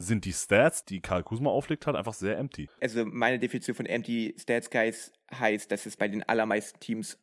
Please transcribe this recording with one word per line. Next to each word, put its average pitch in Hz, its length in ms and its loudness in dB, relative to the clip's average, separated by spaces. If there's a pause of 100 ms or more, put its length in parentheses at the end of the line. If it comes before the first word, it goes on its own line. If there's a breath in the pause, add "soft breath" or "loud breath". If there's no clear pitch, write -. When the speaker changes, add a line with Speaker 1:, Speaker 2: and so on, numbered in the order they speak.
Speaker 1:
sind 95 240 2
die 92 80 -2
Stats, 120 520 4
die 190 160 -6
Karl 90 220 0
Kuzma 123 260 -2
auflegt 143 380 0
hat, 143 80 2
einfach 107 180 -4
sehr 95 240 -2
empty. 104 320 -6 (100)
Speaker 2:
Also 117 260 0
meine 120 340 2
Definition 123 360 -2
von 120 120 -6
Empty 113 500 -2
Stats 120 320 0
Guys 113 420 0 (220)
heißt, 110 380 0
dass 104 160 -4
es 104 100 -12
bei 107 100 0
den 101 160 -4
allermeisten 110 560 0
Teams - 420 -6